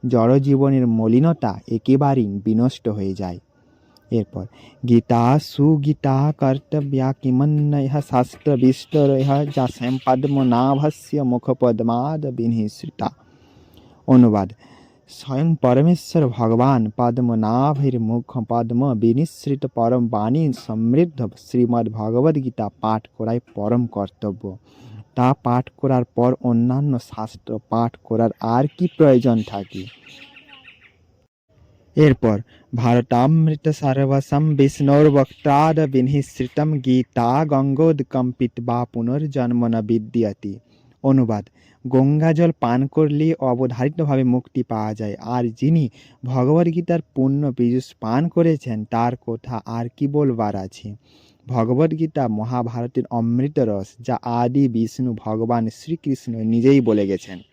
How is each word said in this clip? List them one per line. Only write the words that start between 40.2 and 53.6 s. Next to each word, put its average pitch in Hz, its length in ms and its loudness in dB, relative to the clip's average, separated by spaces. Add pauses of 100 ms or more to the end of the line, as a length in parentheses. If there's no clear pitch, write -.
অনুবাদ, 117 420 2 (420)
"গঙ্গাজল 151 720 2
পান 123 280 0
করলে 156 520 0
অবধারিতভাবে 131 840 -2
মুক্তি 127 400 -2
পাওয়া 107 300 -4
যায়, 107 280 -8
আর 120 260 -4
যিনি 135 420 0 (360)
ভগবদ্গীতার 165 720 0 (160)
পূর্ণ 139 360 0
পীযূষ 120 480 -2
পান 123 280 -2
করেছেন, 139 580 -2
তার 120 280 -2 (140)
কথা 117 380 -10
আর 117 200 -8 (120)
কি 143 100 -4
বলবার 120 480 -2
আছে?" 98 400 -12 (520)
ভগবদ্গীতা 135 800 0
মহাভারতের 120 840 -4
অমৃত 120 480 -2
রস, 104 280 -2 (120)